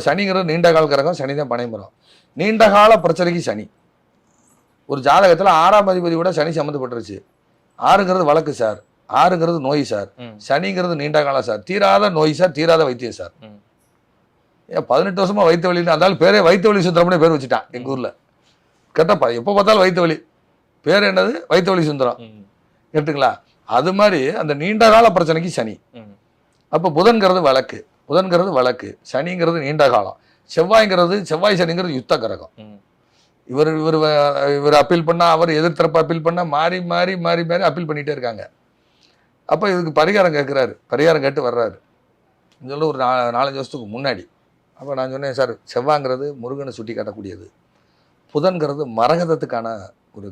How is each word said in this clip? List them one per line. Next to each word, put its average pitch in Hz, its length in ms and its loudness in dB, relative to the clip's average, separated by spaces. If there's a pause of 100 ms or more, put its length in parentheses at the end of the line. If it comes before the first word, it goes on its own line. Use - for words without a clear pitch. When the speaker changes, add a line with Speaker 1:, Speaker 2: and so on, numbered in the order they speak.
Speaker 1:
சனிங்கிறது 185 440 0
நீண்ட 170 240 2
கால 160 180 4
கிரகம், 143 260 0
சனி 139 220 -6
தான் 135 120 -6
பனை 120 200 -4
மரம். 101 200 -16 (480)
நீண்ட 214 240 2 (100)
கால 208 180 8 (120)
பிரச்சனைக்கு 175 440 -2
சனி. 107 160 -8 (1200)
ஒரு 135 180 -4
ஜாதகத்துல 180 460 6 (120)
ஆறாம் 202 280 4
அதிபதி 175 280 -2
கூட 180 180 0
சனி 160 180 -2
சம்மந்தப்பட்டுருச்சு. 123 600 -8 (720)
ஆறுங்கிறது 185 400 2
வழக்கு 147 300 0
சார், 107 180 -2 (420)
ஆறுங்கிறது 170 460 2
நோய் 143 260 0
சார், 101 160 -6 (160)
Speaker 2:
ம். 113 100 -20 (140)
Speaker 1:
சனிங்கிறது 180 540 -2
நீண்ட 151 240 0
காலம் 135 220 -2
சார், 107 200 -4
தீராத 196 500 2
நோய் 156 220 0
சார், 180 180 2
தீராத 165 300 2
வைத்தியம் 120 320 -8
சார். 87 120 -14 (160)
Speaker 2:
ம். 104 80 -20 (1120)
Speaker 1:
ஏன் - 220 -6
பதினெட்டு 180 320 0
வருஷமா 202 280 0
வயித்து 175 200 0
வலின்னு, 175 260 0
அந்த 170 120 2
ஆள் 175 160 -2
பேரே 202 240 4
வயித்து 190 220 4
வலி 202 180 2
சுந்தரம்னு 175 360 2
பேர் 165 120 4
வச்சுட்டான் 123 320 -4 (100)
எங்க 127 100 -10
Speaker 2:
ம். 135 60 -4
Speaker 1:
ஊர்ல. 123 160 -6 (880)
கேட்டா 175 240 2
ப-, 120 180 2
எப்ப 196 180 -4
பார்த்தாலும் 202 260 4
வயித்து 180 220 2
வலி. 156 120 -2 (680)
பேர் 202 260 2
என்னது? 190 240 0 (160)
வயித்து 185 220 2
வலி 170 180 2
சுந்தரம். 131 340 -2
Speaker 2:
ம். 107 180 -20 (500)
Speaker 1:
கேட்டுங்களா? 143 380 0 (360)
அது 127 320 0
மாதிரி 190 220 2 (200)
அந்த 151 100 -4 (120)
நீண்ட 214 200 0 (120)
கால 233 100 6 (120)
பிரச்சனைக்கு 165 420 -2
சனி. 110 160 -8 (240)
Speaker 2:
ம். 107 100 -20 (640)
Speaker 1:
அப்ப 170 220 0
புதன்கிறது 185 520 4
வழக்கு, 131 320 0 (300)
புதன்கிறது 180 480 0
வழக்கு, 123 320 0 (220)
சனிங்கிறது 170 540 -2
நீண்ட 147 280 0
காலம், 101 240 -2 (380)
செவ்வாய்ங்கிறது, 190 600 2 (120)
செவ்வாய் 180 320 0
சனிங்கிறது 175 380 -2
யுத்த - 240 -2
கிரகம். 101 280 -10 (120)
Speaker 2:
ம். 104 160 -20 (720)
Speaker 1:
இவர், 151 180 2 (120)
இவர் 160 200 0
வ-, 143 540 0
இவர் 147 240 2
அப்பீல் 170 280 0
பண்ணா, 170 260 2
அவர் 165 240 2
எதிர்த்தரப்பு 165 420 0
அப்பீல் 160 260 -4
பண்ணா, 175 180 -2 (100)
மாறி, 170 240 -2 (140)
மாறி, 180 200 0 (140)
மாறி, 170 240 0
மாறி 180 180 0
அப்பீல் 170 220 -4
பண்ணிட்டே 147 260 -6
இருக்காங்க. 117 280 -10 (1040)
அப்ப 180 260 -2
இதுக்கு 170 260 -4
பரிகாரம் 180 380 2
கேட்கிறாரு, 135 360 -2 (180)
பரிகாரம் 147 340 2
கேட்டு 139 220 -4
வர்றாரு. 117 280 -4 (960)
சொல்ல 156 180 -2
ஒரு 135 140 -8
நா-, 123 320 0
நாலஞ்சு 135 240 -4
வருஷத்துக்கு 127 340 -14
முன்னாடி. 120 300 -8 (560)
அப்ப 135 200 -10
நான் 131 160 -8
சொன்னேன், 135 220 -8
"சார், 123 160 -2 (200)
செவ்வாங்கிறது 135 540 -2 (140)
முருகனை 131 360 -12
சுட்டி 113 200 -12
காட்டக்கூடியது, 101 500 -12 (840)
புதன்கிறது 151 500 -4 (140)
மரகதத்துக்கான 131 800 -2 (420)
ஒரு 101 140 -16